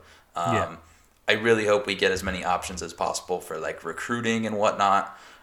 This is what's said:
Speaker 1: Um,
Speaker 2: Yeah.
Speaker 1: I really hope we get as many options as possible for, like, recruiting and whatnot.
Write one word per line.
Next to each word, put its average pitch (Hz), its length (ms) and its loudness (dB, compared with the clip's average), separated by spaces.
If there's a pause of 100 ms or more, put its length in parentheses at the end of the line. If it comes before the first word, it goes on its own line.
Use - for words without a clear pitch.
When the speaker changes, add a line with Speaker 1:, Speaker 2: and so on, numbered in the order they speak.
(360)
Speaker 1:
Um, 85 200 0
Speaker 2:
Yeah. 82 200 -2 (500)
Speaker 1:
I 104 80 4
really 110 320 4
hope 104 200 4
we 101 100 0
get 98 160 4
as 92 100 -2
many 92 220 -4
options 87 380 -2
as 82 100 -8
possible 87 480 -4
for, - 180 -8
like, 78 280 -6
recruiting 113 600 -2
and 107 120 -2
whatnot. 101 600 2 (260)